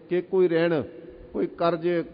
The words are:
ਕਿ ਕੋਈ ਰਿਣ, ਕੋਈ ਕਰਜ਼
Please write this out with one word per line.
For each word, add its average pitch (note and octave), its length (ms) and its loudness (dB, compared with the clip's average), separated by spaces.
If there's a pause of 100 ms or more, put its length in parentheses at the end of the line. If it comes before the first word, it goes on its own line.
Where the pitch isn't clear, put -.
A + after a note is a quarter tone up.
ਕਿ F3+ 140 0
ਕੋਈ F#3 260 4
ਰਿਣ, E3 340 2 (500)
ਕੋਈ - 140 -2
ਕਰਜ਼ E3+ 420 0 (260)